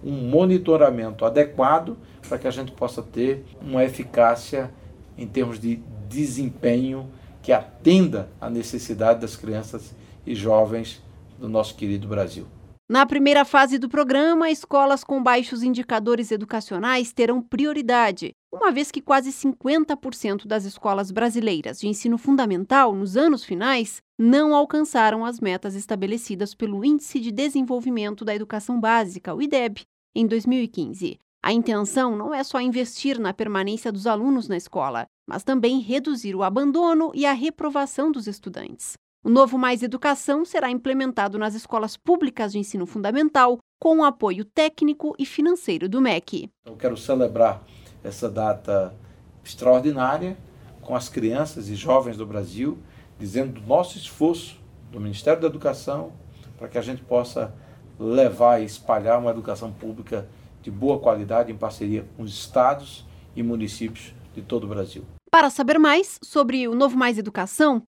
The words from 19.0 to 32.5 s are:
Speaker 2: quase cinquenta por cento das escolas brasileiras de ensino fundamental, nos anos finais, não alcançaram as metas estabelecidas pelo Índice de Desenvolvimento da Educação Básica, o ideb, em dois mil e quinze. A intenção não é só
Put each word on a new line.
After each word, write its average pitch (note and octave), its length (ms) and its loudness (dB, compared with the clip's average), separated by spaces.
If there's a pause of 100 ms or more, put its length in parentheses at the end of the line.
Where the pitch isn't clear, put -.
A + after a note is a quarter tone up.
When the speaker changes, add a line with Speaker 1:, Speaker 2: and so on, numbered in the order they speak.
Speaker 2:
quase C4+ 300 2
cinquenta C#4+ 680 0
por C4 160 -10
cento G3+ 340 -6
das G#3+ 180 -2
escolas G3 440 -4
brasileiras G#3+ 680 -2
de G#3 80 -4
ensino G#3 320 0
fundamental, B3 760 4
nos G3 240 -2
anos D4 260 4
finais, A3+ 540 -2 (220)
não C#4 340 6
alcançaram C#4 720 2
as A#3 140 -6
metas F#3+ 340 -4
estabelecidas G3+ 800 -6
pelo G#3 320 -4
Índice D4 340 2
de A#3 120 -6
Desenvolvimento B3 920 -2
da G#3 120 -2
Educação G#3+ 440 -4
Básica, G#3 540 0
o F3+ 80 -4
ideb, B3+ 400 0 (340)
em A3+ 120 2
dois A3 180 0
mil B3+ 160 2
e A#3 60 -2
quinze. F3+ 500 -8 (260)
A - 80 2
intenção A3+ 640 0
não G#3 180 -6
é C4+ 100 -4
só C4+ 180 -4